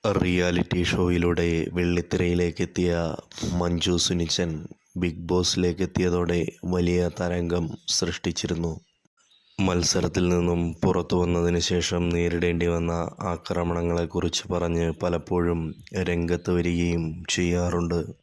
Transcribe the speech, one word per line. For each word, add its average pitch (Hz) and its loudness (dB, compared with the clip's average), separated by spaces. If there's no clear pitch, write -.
റിയാലിറ്റി 90 2
ഷോയിലൂടെ 87 2
വെള്ളിത്തിരയിലേക്കെത്തിയ 87 0
മഞ്ജു 87 2
സുനിച്ചൻ 85 0
ബിഗ് 87 -2
ബോസിലേക്കെത്തിയതോടെ 87 0
വലിയ 87 2
തരംഗം 87 -2
സൃഷ്ടിച്ചിരുന്നു. 85 -2
മത്സരത്തിൽ 90 2
നിന്നും 87 2
പുറത്തു 90 0
വന്നതിന് 87 2
ശേഷം 87 0
നേരിടേണ്ടി 85 0
വന്ന 85 0
ആക്രമണങ്ങളെക്കുറിച്ച് 85 -2
പറഞ്ഞ് 85 0
പലപ്പോഴും 85 0
രംഗത്ത് 87 -2
വരികയും 87 0
ചെയ്യാറുണ്ട്. 87 0